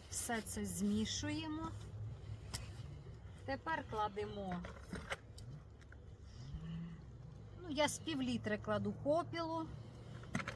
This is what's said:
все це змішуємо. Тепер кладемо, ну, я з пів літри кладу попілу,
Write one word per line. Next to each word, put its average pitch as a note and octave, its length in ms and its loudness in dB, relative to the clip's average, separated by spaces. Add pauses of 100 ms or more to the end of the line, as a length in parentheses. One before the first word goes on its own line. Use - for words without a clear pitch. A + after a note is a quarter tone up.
(100)
все A3+ 320 2
це G#3 220 0
змішуємо. D4 1040 4 (1800)
Тепер C#4 460 2
кладемо, G#3 720 2 (3000)
ну, - 80 -6
я D4 180 8
з - 100 0
пів D4+ 240 2
літри A3 360 4
кладу G#3 340 4
попілу, E4 760 4 (880)